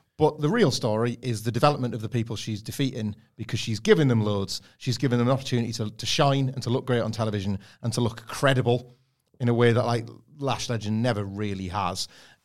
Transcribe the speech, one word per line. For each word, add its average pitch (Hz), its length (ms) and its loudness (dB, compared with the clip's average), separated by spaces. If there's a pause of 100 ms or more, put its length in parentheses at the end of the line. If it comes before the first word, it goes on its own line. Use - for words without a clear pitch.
(180)
But 151 240 2
the 147 80 2
real 226 220 4
story 117 500 0
is 113 220 -4
the 117 80 -2
development 135 420 2
of 113 80 -8
the 110 80 -8
people 113 260 -2
she's 107 260 -6
defeating, 113 540 -4 (220)
because 113 220 -4
she's 113 200 -4
given 156 300 6
them 113 120 4
loads. 101 400 -2 (160)
She's 127 200 -4
given 123 200 2
them 120 120 2
an 135 40 4
opportunity 120 400 -2
to, 107 180 -4
to - 140 -12
shine 139 440 2
and 131 140 -6
to 117 60 -2
look 131 160 -2
great 123 160 2
on 110 120 -2
television 104 440 -2 (240)
and 113 120 -4
to 120 80 -2
look - 260 -2
credible 127 680 0 (440)
in 120 100 -2
a 120 40 4
way 117 200 6
that, 117 120 2
like, 117 220 -2 (300)
Lash 135 320 -4
Legend 110 320 -2
never 110 220 2
really 98 460 -6
has. 92 380 -4 (380)